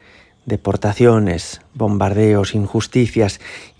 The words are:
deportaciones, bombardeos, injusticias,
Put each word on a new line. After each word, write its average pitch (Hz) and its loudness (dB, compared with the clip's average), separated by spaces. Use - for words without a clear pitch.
deportaciones, 104 0
bombardeos, 104 0
injusticias, 107 -2